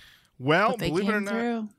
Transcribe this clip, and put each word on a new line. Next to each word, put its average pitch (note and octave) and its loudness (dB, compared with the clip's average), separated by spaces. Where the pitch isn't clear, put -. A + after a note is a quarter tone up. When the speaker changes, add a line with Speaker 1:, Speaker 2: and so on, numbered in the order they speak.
Speaker 1:
Well, D#3+ 4
Speaker 2:
But A#3 -4
they E3+ -2
Speaker 1:
believe F#3+ 0
it G#3+ 0
or - 2
Speaker 2:
came G3+ -2
Speaker 1:
not, G3 -6
Speaker 2:
through. A3+ -4